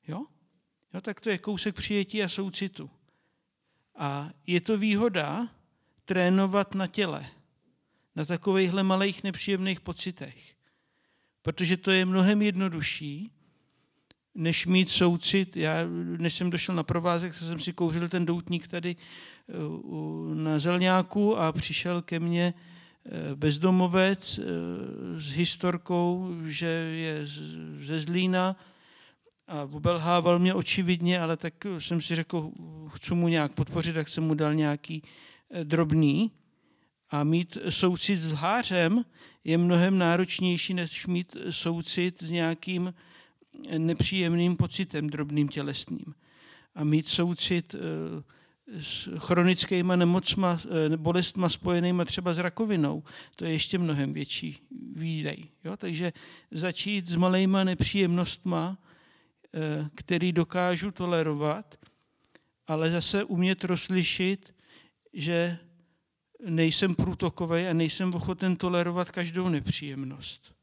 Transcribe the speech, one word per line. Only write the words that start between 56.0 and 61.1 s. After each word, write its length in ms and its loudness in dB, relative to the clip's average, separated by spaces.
začít 560 -4
s 80 -4
malejma 500 4
nepříjemnostma, 1120 0
eh, 400 -4
který 380 0
dokážu 580 0
tolerovat, 840 0